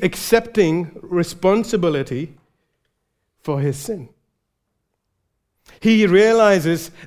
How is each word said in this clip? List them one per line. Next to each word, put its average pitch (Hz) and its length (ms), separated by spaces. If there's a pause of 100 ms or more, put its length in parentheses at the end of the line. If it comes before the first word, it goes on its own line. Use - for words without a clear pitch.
accepting 180 960
responsibility 175 1400 (1040)
for 143 180
his 139 180
sin. 165 320 (1700)
He 220 280
realizes 196 840 (160)